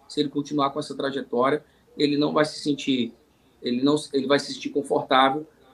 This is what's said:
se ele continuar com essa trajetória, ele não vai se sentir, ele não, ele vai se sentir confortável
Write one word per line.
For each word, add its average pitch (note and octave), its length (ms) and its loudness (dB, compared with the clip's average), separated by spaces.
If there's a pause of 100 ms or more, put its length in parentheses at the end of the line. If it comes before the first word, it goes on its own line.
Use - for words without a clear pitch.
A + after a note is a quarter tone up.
se - 120 -2
ele C#3+ 100 -2
continuar C#3+ 400 -2
com D3+ 100 -6
essa C3+ 160 -10
trajetória, C#3 680 -2 (340)
ele D3 200 2
não D3+ 160 2
vai D3+ 120 2
se - 160 -6
sentir, C3 520 -2 (480)
ele B2 220 -2
não, C#3+ 140 4 (160)
ele C3+ 140 0
vai C#3+ 120 4
se - 160 -6
sentir - 160 -8
confortável C#3 760 2 (280)